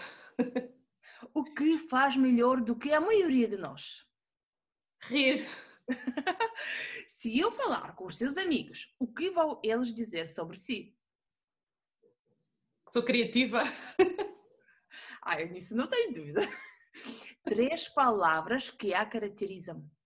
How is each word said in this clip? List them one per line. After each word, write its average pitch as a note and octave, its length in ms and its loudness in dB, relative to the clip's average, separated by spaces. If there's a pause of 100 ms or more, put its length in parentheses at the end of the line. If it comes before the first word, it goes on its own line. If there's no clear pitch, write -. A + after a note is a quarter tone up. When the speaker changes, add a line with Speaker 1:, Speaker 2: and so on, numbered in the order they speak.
(380)
Speaker 1:
<laughs> - 460 -4 (480)
Speaker 2:
O D4 100 0
que D4+ 360 2
faz C4 380 2
melhor B3+ 440 6
do A#3 160 0
que D4 160 -2
a D4+ 80 6
maioria E4 480 4
de G3+ 80 -4
nós? C#3+ 500 -10 (960)
Speaker 1:
Rir. C4 400 2 (440)
Speaker 2:
<laughs> - 1200 -4
Se A3+ 300 -4
eu G#4 120 4
falar D#4+ 460 -2
com F#3 80 -12
os F3 140 -10
seus C#4 180 -2
amigos, - 640 -2
o B3+ 120 0
que F4 180 -4
vão D#4 340 0
eles A#3 300 0
dizer E3+ 340 -6
sobre E3+ 300 -8
si? - 380 -8 (2000)
Speaker 1:
Sou A#3+ 100 2
criativa. A#3+ 600 2 (360)
<laughs> F#4+ 360 2 (920)
Speaker 2:
Ah, E3 140 -2
eu E3+ 80 -6
nisso F3+ 260 -10
não C4 140 0
tenho A#4 240 0
dúvida. D#3 300 -2
<laughs> - 1000 -12
Três B3+ 440 0
palavras G#3+ 840 2
que G3 220 -4
a G#3 140 2
caracterizam. F#3+ 840 -8 (140)